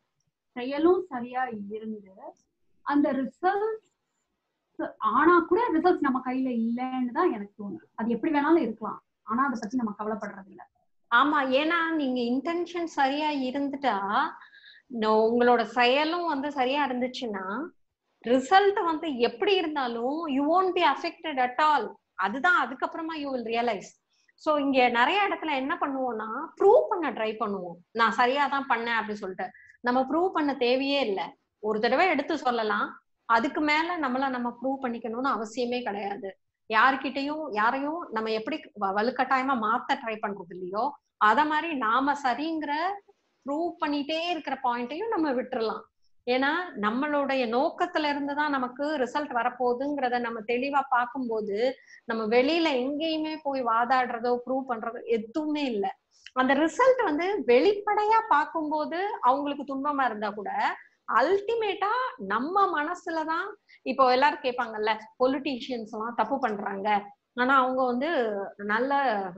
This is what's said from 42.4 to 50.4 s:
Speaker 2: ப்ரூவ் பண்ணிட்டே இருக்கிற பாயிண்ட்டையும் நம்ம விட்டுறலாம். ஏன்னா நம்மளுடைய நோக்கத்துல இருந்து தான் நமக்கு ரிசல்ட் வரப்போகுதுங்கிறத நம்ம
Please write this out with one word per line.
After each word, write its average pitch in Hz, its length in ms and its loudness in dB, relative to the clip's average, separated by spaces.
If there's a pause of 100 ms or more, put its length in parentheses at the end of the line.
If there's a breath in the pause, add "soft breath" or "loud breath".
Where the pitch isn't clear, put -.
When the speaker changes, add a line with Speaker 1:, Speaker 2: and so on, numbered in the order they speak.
Speaker 2:
ப்ரூவ் 320 260 -2 (100)
பண்ணிட்டே 294 380 -2 (140)
இருக்கிற 277 240 -6 (100)
பாயிண்ட்டையும் 269 480 -4
நம்ம 311 240 0
விட்டுறலாம். 233 440 -4 (440)
ஏன்னா 254 240 2 (320)
நம்மளுடைய 269 600 0 (120)
நோக்கத்துல 320 560 0
இருந்து 285 300 -4
தான் 302 140 0
நமக்கு 254 300 -4 (160)
ரிசல்ட் 285 380 -4
வரப்போகுதுங்கிறத 247 880 0
நம்ம 226 120 -6 (120)